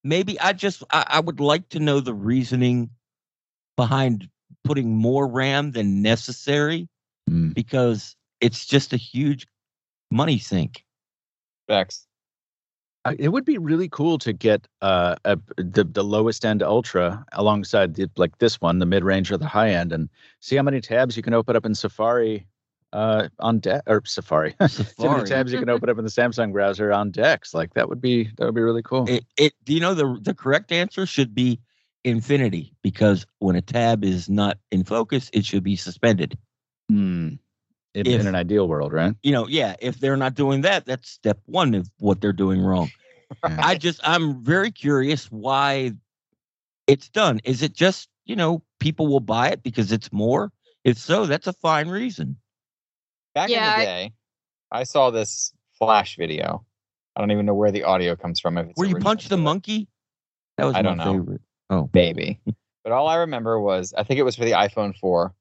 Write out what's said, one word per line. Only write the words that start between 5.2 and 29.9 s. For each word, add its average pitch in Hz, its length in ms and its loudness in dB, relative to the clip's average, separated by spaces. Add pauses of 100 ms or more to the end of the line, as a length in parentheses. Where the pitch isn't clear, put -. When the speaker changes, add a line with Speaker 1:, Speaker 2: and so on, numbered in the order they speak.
Speaker 1:
ram 135 440 0
than 101 300 0
necessary 147 880 0 (400)
Speaker 2:
Hmm. 82 220 0
Speaker 1:
because 117 680 -2 (240)
it's 117 260 0
just 139 260 0
a 127 40 -2
huge 139 500 -4 (640)
money 135 280 2
sink. - 460 -4 (840)
Speaker 3:
Dex. 98 380 -2 (960)
Speaker 2:
Uh, 123 140 -4
it 143 100 -2
would 254 160 -2
be 302 140 0
really 165 300 0
cool 156 300 -2
to 117 140 -4
get, 104 340 2 (160)
uh, 90 320 2 (120)
a, 98 120 2 (200)
the, 92 260 0
the 98 180 -2
lowest 107 420 0
end 107 180 0
Ultra 95 680 0
alongside 101 640 2
the, 95 220 -4
like, 87 220 0
this - 220 2
one, 85 180 2
the 90 80 2
mid 92 180 2
range 95 260 0
or 101 60 0
the 85 100 -4
high 107 240 2
end, 85 220 0
and 80 160 -4 (320)
see - 160 -2
how 139 60 2
many 139 180 0
tabs 120 360 0
you 117 60 -6
can 110 120 -2
open 117 220 2
up 110 80 2
in 110 100 -2
Safari, 110 720 -2 (460)
uh, 107 360 0 (100)
on 113 220 2
De-, 90 260 -2
or 107 180 4
Safari. - 560 -2
<laughs> 127 80 6
See - 140 -2
how 117 300 -2
many 143 80 2
Speaker 1:
Safari. 104 80 -4
Speaker 2:
tabs 131 240 0
you 127 80 -2
can 117 100 -2
open 120 180 2
up 113 100 0
in 113 60 -6
the 110 60 -6
Samsung 117 420 0
browser 101 400 0
on 101 200 0
Dex. 131 420 0
Like, 82 200 -4
that 123 140 0
would 123 120 -8
be, 123 240 2 (120)
that 117 100 -2
would 117 80 -2
be 117 80 0
really 117 200 0
cool. 123 260 -2
Speaker 1:
It, 123 160 0 (140)
it, 147 140 4 (120)
do 135 80 -2
you 160 80 2
know 180 140 0